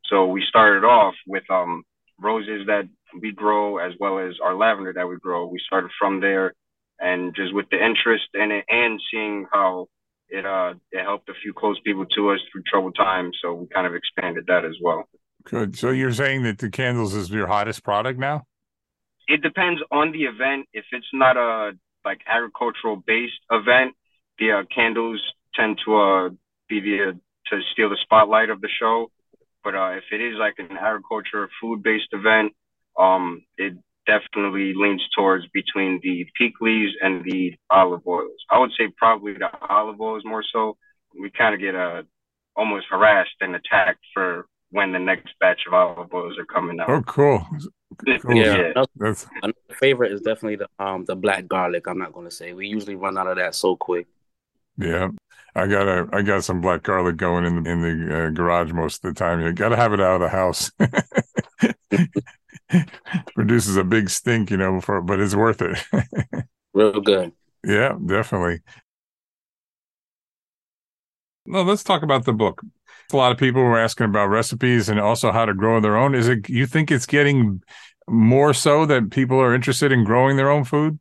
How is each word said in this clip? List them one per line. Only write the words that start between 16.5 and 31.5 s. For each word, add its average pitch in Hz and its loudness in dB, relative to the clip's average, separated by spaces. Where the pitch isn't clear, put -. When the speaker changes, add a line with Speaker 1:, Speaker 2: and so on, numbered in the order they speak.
Speaker 2:
the 110 -6
candles 120 -2
is 98 -4
your 101 -4
hottest 104 -2
product 120 -2
now? 143 -4
Speaker 1:
It 151 0
depends 170 -2
on 151 0
the 156 -4
event. 135 -4
If 107 -12
it's 120 -12
not 131 4
a, 110 -2
like, 98 -6
agricultural 113 -4
based 113 -2
event, 123 2
the, 110 2
uh, 101 2
candles 113 -2
tend 107 -2
to, 110 2
uh, 98 4
be 107 -4
the, 101 -2
uh, - -12
to 98 -4
steal 107 0
the 98 -4
spotlight 110 4
of 98 -6
the 104 -8
show. 113 0
But, 98 -6
uh, 95 -2
if 92 -14
it 107 -6
is, 117 -6
like, 107 -4
an 92 -14
agriculture 104 -6
or 92 -12